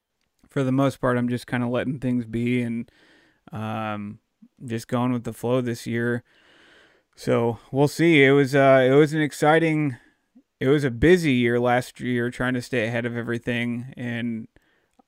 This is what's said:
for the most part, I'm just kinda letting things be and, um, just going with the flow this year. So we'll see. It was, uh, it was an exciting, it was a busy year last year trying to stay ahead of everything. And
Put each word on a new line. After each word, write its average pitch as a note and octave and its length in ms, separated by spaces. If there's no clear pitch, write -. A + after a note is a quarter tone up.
for C#3 140
the C3 80
most C3+ 300
part, B2 160
I'm A#2+ 120
just A#2+ 180
kinda B2 200
letting B2 320
things B2 260
be A#2+ 360
and, A#2 280
um, G#2+ 680
just A#2 220
going B2 260
with A#2 100
the A2+ 100
flow B2+ 280
this A#2 260
year. A#2 360
So A#2 440
we'll C#3 160
see. D#3 360
It C3+ 80
was, C#3 240
uh, C3+ 340
it C3+ 40
was D3 200
an D#3 80
exciting, D3+ 760
it C3 80
was C#3+ 160
a C3+ 80
busy D3+ 420
year A#2+ 260
last A#2+ 400
year B2 300
trying B2+ 240
to B2 80
stay A#2+ 260
ahead A#2 180
of A#2+ 100
everything. A#2+ 800
And A#2 500